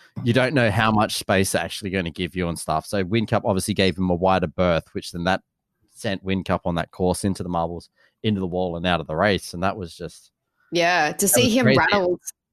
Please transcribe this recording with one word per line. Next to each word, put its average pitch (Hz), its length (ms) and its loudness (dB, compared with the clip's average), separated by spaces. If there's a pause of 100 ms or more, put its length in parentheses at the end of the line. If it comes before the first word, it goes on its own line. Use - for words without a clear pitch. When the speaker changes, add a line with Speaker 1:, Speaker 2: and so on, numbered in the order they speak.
(240)
Speaker 1:
you 120 80 2
don't 127 220 2
know 120 180 4
how 110 200 2
much 107 240 2
space 98 360 2
they're 85 100 0
actually 90 300 -8
gonna 90 180 -2
give 85 260 -6
you 90 120 -2
and 82 100 -4
stuff. - 280 -2
So 98 180 -4
Whincup 107 400 0
obviously 98 300 0
gave 92 240 2
him 92 120 0
a 87 60 4
wider 92 320 2
berth, 85 460 0
which - 180 -10
then 87 140 -8
that 92 160 0 (520)
sent 98 320 -6
Whincup 95 400 -2
on 87 100 -2
that 82 160 -4
course 90 340 0
into 92 180 -2
the 90 60 -8
marbles, 85 400 -4 (340)
into 107 160 0
the 95 80 -2
wall 87 300 -2
and 85 100 -2
out 85 140 2
of 78 60 -8
the 78 100 -4
race. 95 360 0
And 87 100 -8
that 98 120 -2
was 90 180 -12
just - 380 -16 (400)
Speaker 2:
Yeah, 170 400 2
to 202 140 -2
Speaker 1:
that - 20 2
Speaker 2:
see 247 180 4
Speaker 1:
was 220 80 2
Speaker 2:
him 254 120 4
Speaker 1:
crazy. - 140 6
Speaker 2:
rattled 180 420 2 (320)